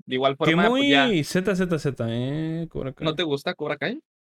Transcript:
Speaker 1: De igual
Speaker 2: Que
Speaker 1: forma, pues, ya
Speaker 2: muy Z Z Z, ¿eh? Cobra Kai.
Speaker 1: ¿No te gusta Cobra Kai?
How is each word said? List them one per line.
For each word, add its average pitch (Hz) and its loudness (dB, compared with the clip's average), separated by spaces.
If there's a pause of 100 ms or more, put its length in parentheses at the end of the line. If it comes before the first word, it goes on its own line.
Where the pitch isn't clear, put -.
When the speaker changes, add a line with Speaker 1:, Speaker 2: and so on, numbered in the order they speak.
Speaker 1:
De 131 -4
igual 135 2
Speaker 2:
Que 156 0
Speaker 1:
forma, 170 4
pues, 269 2
ya 277 6
Speaker 2:
muy 180 2
Z 190 0
Z 180 0
Z, 131 -4
¿eh? 156 -4
Cobra - -8
Kai. - -8
Speaker 1:
¿No 156 0
te 165 -2
gusta 151 -4
Cobra 151 -6
Kai? 220 -6 (380)